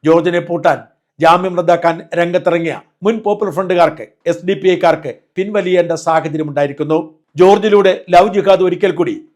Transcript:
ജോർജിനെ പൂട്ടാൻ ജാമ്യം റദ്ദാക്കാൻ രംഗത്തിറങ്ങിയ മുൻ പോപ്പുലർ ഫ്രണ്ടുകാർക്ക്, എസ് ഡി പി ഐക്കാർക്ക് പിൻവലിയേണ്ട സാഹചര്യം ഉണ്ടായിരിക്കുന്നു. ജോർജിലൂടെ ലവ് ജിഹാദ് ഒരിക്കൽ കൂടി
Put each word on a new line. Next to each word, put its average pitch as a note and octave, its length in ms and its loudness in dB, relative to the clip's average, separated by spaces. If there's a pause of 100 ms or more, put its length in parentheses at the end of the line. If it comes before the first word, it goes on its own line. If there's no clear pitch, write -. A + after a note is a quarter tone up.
ജോർജിനെ E3+ 340 2
പൂട്ടാൻ E3+ 400 -2 (420)
ജാമ്യം F3 360 2
റദ്ദാക്കാൻ E3 440 0 (140)
രംഗത്തിറങ്ങിയ E3+ 680 -2 (220)
മുൻ A3 160 -2
പോപ്പുലർ G#3 320 -4
ഫ്രണ്ടുകാർക്ക്, E3+ 560 0 (200)
എസ് E3+ 180 -4
ഡി F#3 80 -2
പി F#3 140 -2
ഐക്കാർക്ക് E3+ 480 0 (200)
പിൻവലിയേണ്ട F3+ 560 -2
സാഹചര്യം D#3+ 580 -4
ഉണ്ടായിരിക്കുന്നു. D3 640 -4 (220)
ജോർജിലൂടെ G3 760 4
ലവ് F#3 240 4
ജിഹാദ് F#3+ 280 2
ഒരിക്കൽ F3+ 300 0
കൂടി D3 340 -4 (100)